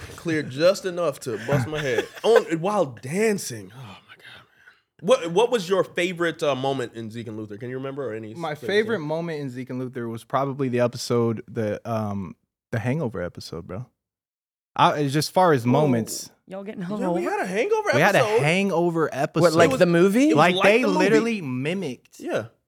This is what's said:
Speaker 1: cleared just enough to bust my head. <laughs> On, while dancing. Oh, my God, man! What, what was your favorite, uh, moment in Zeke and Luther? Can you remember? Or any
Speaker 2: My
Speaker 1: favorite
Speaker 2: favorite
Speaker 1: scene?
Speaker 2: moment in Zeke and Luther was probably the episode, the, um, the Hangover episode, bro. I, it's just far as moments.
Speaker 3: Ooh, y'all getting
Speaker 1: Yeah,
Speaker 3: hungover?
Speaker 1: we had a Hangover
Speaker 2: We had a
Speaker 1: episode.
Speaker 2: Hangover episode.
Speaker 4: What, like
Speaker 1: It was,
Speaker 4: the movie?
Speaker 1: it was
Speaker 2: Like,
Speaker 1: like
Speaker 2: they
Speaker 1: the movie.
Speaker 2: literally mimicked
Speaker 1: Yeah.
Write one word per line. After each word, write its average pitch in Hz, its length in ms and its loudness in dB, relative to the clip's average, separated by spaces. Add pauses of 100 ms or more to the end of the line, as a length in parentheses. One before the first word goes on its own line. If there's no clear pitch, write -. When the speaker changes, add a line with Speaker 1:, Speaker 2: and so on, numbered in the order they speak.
(160)
Speaker 1:
cleared 156 340 -4
just 170 360 2
enough 175 360 -4
to 110 160 -6 (100)
bust 139 200 2
my 156 120 -4
head. 123 260 0 (100)
<laughs> - 80 -16
On, 220 200 6 (160)
while 190 260 0
dancing. 127 880 -4
Oh, 127 60 -20
my 131 80 -16
God, - 300 -20
man! - 840 -20
What, 170 300 0
what 226 200 2
was 208 180 -2
your 185 140 2
favorite, 170 600 -2
uh, 143 100 2
moment 131 400 -4
in 113 160 -10
Zeke 113 180 -10
and 110 100 -10
Luther? 104 200 -12
Can 120 120 -10
you 131 80 -8
remember? 135 320 -8
Or 107 40 -6
any 110 220 -10
Speaker 2:
My 165 200 -6
Speaker 1:
favorite 185 120 -10
Speaker 2:
favorite 214 320 0
Speaker 1:
scene? 151 80 -6
Speaker 2:
moment 160 320 -4
in 139 100 -6
Zeke 123 200 -10
and 127 100 -6
Luther 127 300 -6
was 113 160 -10
probably 135 440 -2
the 120 120 2
episode, 117 680 0
the, 107 420 -4
um, 104 460 -6 (360)
the 113 80 -2
Hangover 123 420 -4
episode, 85 460 -10
bro. 101 180 -10 (920)
I, 147 240 4
it's 139 140 -2
just 147 180 0
far 185 220 6
as 117 120 0
moments. 123 640 2
Speaker 3:
Ooh, - 240 -20
y'all 196 120 -12
getting 196 180 -12
Speaker 1:
Yeah, 175 80 -8
Speaker 3:
hungover? 208 260 -2
Speaker 1:
we - 80 -2
had 381 180 -4
a 269 40 -2
Hangover 403 480 -2
Speaker 2:
We - 80 2
had 196 140 6
a 156 40 6
Speaker 1:
episode. 214 220 4
Speaker 2:
Hangover 170 720 0
episode. 151 300 -2
Speaker 4:
What, 165 100 6
like 170 160 6
Speaker 1:
It - 20 2
was, 262 80 0
Speaker 4:
the 180 60 8
movie? 190 440 6
Speaker 1:
it 320 60 4
was - 20 6
Speaker 2:
Like, 175 180 6
Speaker 1:
like 190 80 0
Speaker 2:
they 226 180 6
Speaker 1:
the 233 60 2
movie. 285 120 2
Speaker 2:
literally 220 420 2
mimicked 139 800 -6
Speaker 1:
Yeah. 196 260 -4 (220)